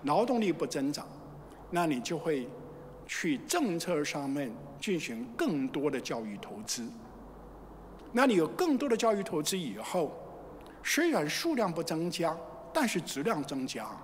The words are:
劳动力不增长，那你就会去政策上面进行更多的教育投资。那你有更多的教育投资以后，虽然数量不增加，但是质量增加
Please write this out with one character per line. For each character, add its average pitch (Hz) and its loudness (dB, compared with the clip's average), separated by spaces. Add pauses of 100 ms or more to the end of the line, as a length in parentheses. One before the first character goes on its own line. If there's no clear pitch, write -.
劳 160 6
动 247 4
力 190 4
不 151 0
增 139 0
长， - -6 (640)
那 175 4
你 127 2
就 160 -2
会 143 0 (580)
去 - 0
政 254 2
策 165 2
上 143 -2
面 139 0 (320)
进 185 2
行 120 -4 (100)
更 160 2
多 139 2
的 131 0
教 120 -4
育 104 -6
投 - -10
资。 117 -4 (1200)
那 254 8
你 240 6
有 160 8
更 320 2
多 285 0
的 226 4
教 226 4
育 202 0
投 156 -2
资 190 0
以 123 -4
后， 151 0 (720)
虽 330 4
然 160 4
数 320 2
量 202 4
不 160 -2
增 165 0
加， 165 0 (360)
但 294 4
是 185 2
质 143 -4
量 170 2
增 135 -2
加 107 -6 (160)